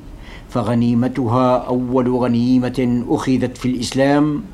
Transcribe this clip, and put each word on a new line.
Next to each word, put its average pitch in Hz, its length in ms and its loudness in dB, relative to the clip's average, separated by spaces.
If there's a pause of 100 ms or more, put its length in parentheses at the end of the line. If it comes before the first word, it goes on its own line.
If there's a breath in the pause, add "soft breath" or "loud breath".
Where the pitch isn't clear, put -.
(500 loud breath)
فغنيمتها 120 1080 2
أول 127 580 0
غنيمة 123 920 2
أخذت 127 480 0
في - 80 -10
الإسلام، 139 760 0 (100)